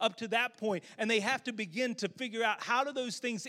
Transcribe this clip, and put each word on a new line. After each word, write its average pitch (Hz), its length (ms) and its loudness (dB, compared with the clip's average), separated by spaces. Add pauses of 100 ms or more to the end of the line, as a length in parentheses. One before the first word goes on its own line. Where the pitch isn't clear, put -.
up 226 160 2
to 226 100 -6
that 233 300 2
point, 208 260 0 (140)
and 220 120 0
they 220 120 4
have 247 240 0
to 247 80 -4
begin 220 420 -2
to 202 140 -2
figure 233 340 -4
out, 214 180 2
"How 247 220 2
do 285 80 -2
those 254 280 -4
things 233 280 -4